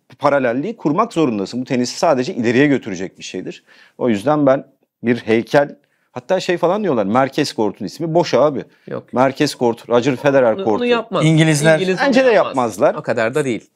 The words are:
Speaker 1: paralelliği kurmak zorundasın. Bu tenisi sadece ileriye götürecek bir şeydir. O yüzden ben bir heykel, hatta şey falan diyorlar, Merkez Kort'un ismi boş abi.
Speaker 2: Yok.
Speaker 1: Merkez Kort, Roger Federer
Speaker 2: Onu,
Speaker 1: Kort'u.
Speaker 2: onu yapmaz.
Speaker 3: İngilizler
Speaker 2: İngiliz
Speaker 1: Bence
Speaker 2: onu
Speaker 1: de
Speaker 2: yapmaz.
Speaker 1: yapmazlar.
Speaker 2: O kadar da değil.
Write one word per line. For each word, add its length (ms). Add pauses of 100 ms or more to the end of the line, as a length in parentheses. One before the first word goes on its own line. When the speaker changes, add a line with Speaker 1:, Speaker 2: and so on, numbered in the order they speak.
(180)
Speaker 1:
paralelliği 580
kurmak 360
zorundasın. 480
Bu 40
tenisi 320
sadece 360
ileriye 340
götürecek 520
bir 40
şeydir. 400 (340)
O 120
yüzden 360
ben 200 (380)
bir 140
heykel, 580 (360)
hatta 280
şey 180
falan 260
diyorlar, 220
Merkez 480
Kort'un 320
ismi 280
boş 200
abi. 300 (240)
Speaker 2:
Yok. 260
Speaker 1:
Merkez 420
Kort, 340
Roger 260
Federer 380
Speaker 2:
Onu, 100
Speaker 1:
Kort'u. 120
Speaker 2:
onu 100
yapmaz. 400
Speaker 3:
İngilizler 540
Speaker 2:
İngiliz 200
Speaker 1:
Bence 220
Speaker 2:
onu 80
Speaker 1:
de 40
Speaker 2:
yapmaz. 140
Speaker 1:
yapmazlar. 480
Speaker 2:
O 60
kadar 340
da 100
değil. 300